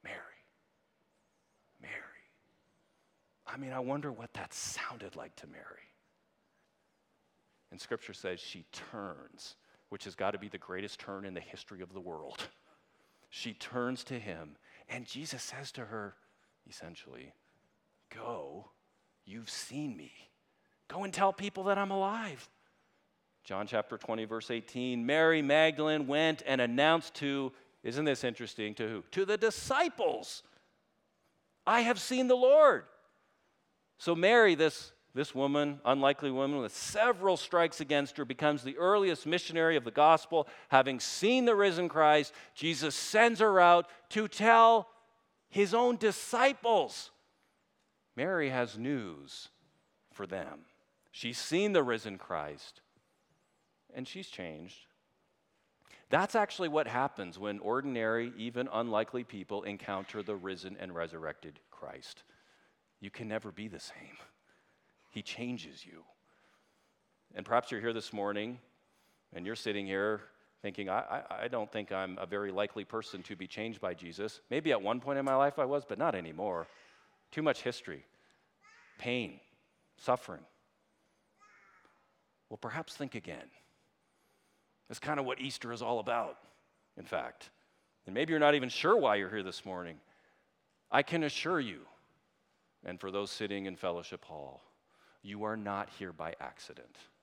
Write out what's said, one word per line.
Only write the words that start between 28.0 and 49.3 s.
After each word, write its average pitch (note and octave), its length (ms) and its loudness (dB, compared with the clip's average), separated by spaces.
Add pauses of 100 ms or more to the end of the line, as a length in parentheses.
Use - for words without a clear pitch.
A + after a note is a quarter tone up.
this C3+ 200 2
interesting, A2 500 -4
to A2 140 -4
who? G#2+ 240 -6
To F#3+ 120 0
the G#3 140 0
disciples. - 1040 0 (1200)
"I A3+ 180 6
have A3+ 180 2
seen B3+ 260 0
the B3+ 100 6
Lord." B3+ 460 8 (1160)
So E3+ 180 2
Mary, G3+ 400 8
this, D3+ 360 0 (220)
this C#3+ 200 -4
woman, C#3+ 500 2
unlikely C#3 460 4
woman C3+ 300 0
with A2 140 -6
several G3 600 2
strikes E3+ 440 2
against C#3+ 360 0
her, D3 80 -4
becomes C#3 380 2
the C3 160 -8
earliest F#3 480 4
missionary E3 500 2
of B2 80 2
the A#2 60 -4
gospel, D#3 580 6 (200)
having C3 320 6
seen B3 440 2
the A#3 100 6
risen F3+ 340 4
Christ. D3+ 440 6 (220)
Jesus D3+ 400 -2
sends A3 460 4
her G3+ 200 8
out F3 280 10 (220)
to G#3+ 180 0
tell A3+ 600 8 (600)
his G3 260 2
own A#3+ 220 4
disciples. A3+ 1120 2 (1040)
Mary D#3 340 0
has A#2+ 280 -2
news G2+ 680 -6 (640)